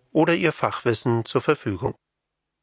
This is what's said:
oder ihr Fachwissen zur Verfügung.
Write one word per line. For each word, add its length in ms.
oder 240
ihr 160
Fachwissen 720
zur 180
Verfügung. 540